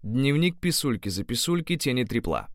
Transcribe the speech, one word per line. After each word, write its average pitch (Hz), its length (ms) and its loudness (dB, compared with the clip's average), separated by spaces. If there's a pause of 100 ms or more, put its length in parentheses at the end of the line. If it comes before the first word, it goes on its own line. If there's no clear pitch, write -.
(140)
Дневник 147 460 2
писульки, 139 480 0
записульки, 160 680 -2
тени 127 280 0
трипла. 82 500 -2